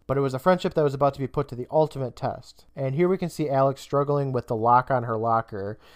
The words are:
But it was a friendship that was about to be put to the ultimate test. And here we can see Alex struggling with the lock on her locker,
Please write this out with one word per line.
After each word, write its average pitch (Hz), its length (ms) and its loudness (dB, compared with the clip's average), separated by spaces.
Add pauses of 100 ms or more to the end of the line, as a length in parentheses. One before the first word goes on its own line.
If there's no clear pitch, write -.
But 131 100 0
it 139 40 2
was 135 120 0
a 131 60 -4
friendship 185 340 2
that 156 100 2
was 139 120 2
about 139 180 2
to 139 60 -16
be 135 80 -4
put 139 220 -4
to 120 60 -10
the 120 140 -10
ultimate 139 460 -2
test. - 500 -8 (100)
And 135 200 -6
here 175 120 2
we 190 120 0
can 175 100 -6
see 147 220 -4
Alex 135 300 2
struggling 143 500 0
with 123 160 -4
the 123 80 -2
lock 120 340 4
on 127 140 0
her 117 120 -4
locker, 110 600 -2 (180)